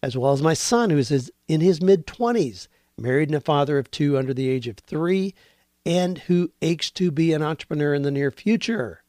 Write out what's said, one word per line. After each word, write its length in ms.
as 160
well 160
as 80
my 140
son, 360
who 80
is 100
his, 240
in 120
his 220
mid-twenties, 840
married 340
and 60
a 40
father 380
of 120
two 260
under 160
the 160
age 200
of 80
three, 580
and 340
who 340
aches 300
to 180
be 220
an 100
entrepreneur 500
in 100
the 100
near 180
future. 800